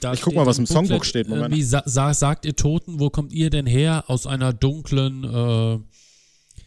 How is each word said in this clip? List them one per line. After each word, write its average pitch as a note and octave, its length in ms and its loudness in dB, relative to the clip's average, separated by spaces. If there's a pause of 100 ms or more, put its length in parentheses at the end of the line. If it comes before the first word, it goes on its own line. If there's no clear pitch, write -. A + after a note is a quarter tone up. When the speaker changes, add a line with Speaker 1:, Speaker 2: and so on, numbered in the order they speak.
Speaker 1:
da B2+ 120 -2
Speaker 2:
Ich B2+ 80 -4
guck E3+ 120 0
Speaker 1:
steht C#3+ 40 0
Speaker 2:
mal, D3+ 80 4
was B2+ 140 4
Speaker 1:
im B2 40 0
Speaker 2:
im A2+ 40 0
Songbook E3+ 320 2
Speaker 1:
Booklet - 100 -4
Speaker 2:
steht, A#2 180 -2
Moment. A2 180 -2
Speaker 1:
irgendwie, D3+ 180 0
„Sa-, C3+ 240 0
sa-, C3+ 260 0
sagt C#3+ 320 -2
ihr D3+ 100 -4
Toten, D#3+ 440 -2
wo C#3+ 100 0
kommt C#3+ 240 -4
ihr D#3+ 160 0
denn C#3+ 160 0
her? C#3+ 420 2
Aus B2+ 200 -2
einer C3 260 -2
dunklen, C3+ 720 -2
äh, A#2 560 0 (880)